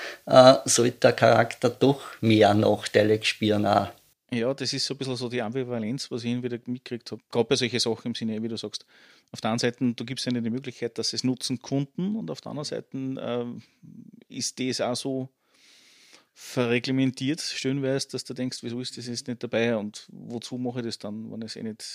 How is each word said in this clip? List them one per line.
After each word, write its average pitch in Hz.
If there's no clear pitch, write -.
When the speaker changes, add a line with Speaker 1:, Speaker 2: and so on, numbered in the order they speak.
Speaker 1:
äh, 131
sollte 120
der 123
Charakter 117
doch 135
mehr 107
Nachteile 107
spüren 104
auch. 101
Speaker 2:
Ja, 120
das 135
ist 135
so 139
ein 131
bisschen 131
so 120
die 120
Ambivalenz, 120
was 117
ich 120
hin 123
wieder 120
mitgekriegt 123
hab. 107
Gerade 117
bei 139
solchen 120
Sachen 113
im 113
Sinne, 110
wie 113
du 113
sagst. -
Auf -
der 110
einen 113
Seite, 120
du 120
gibst 127
ihnen 123
die 113
Möglichkeit, 123
dass 113
sie 117
es 107
nutzen 127
konnten 180
und 185
auf -
der -
anderen 147
Seite, -
ähm, 120
ist -
das 127
auch 120
so 131
verreglementiert, 131
stellenweise, 135
dass -
du 151
denkst, 127
wieso 120
ist 123
das 120
jetzt 120
nicht 120
dabei 117
und 104
wozu 113
mache 123
ich 117
das 110
dann, 110
wenn 107
ich 113
es -
eh -
nicht 110